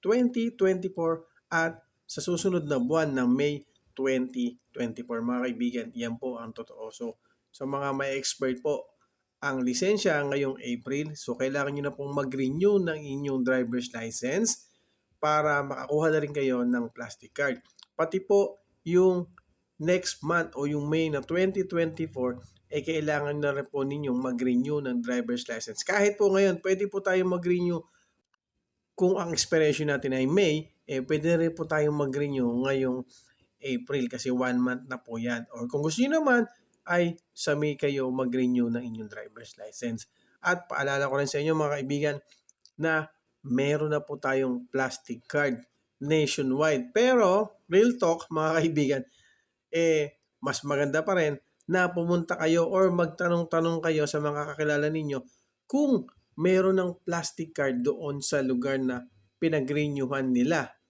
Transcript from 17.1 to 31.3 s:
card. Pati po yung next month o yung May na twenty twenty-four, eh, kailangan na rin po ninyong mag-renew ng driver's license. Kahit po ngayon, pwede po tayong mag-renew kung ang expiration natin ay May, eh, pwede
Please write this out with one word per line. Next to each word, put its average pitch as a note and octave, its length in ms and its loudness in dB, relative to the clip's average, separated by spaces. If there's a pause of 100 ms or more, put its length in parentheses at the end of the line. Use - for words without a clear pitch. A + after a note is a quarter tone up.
card. C#3 320 -2 (320)
Pati E3 240 -2
po G3+ 480 2 (160)
yung F3+ 480 4 (480)
next F3 480 -2
month E3 320 0
o C#3+ 80 -2
yung D3 240 -2
May D#3+ 160 2
na C#3+ 160 -2
twenty F#3+ 400 0
twenty-four, D#3+ 1040 -4
eh, D3 160 -4
kailangan D3 560 -2
na C#3+ 160 0
rin C#3 140 -6
po C3+ 180 -2
ninyong C#3 320 -2
mag-renew B2+ 640 0
ng B2 160 -2
driver's B2 480 -4
license. A#2+ 400 -8
Kahit G3+ 320 2
po G3+ 140 4
ngayon, F#3+ 260 2
pwede F#3+ 320 -2
po G3 80 -4
tayong F#3 400 2
mag-renew F3 400 0 (1120)
kung F#3 240 2
ang F3 160 0
expiration D#3 560 2
natin C#3 240 0
ay C3 160 2
May, D#3 400 2 (160)
eh, C3+ 160 -4
pwede D3+ 320 0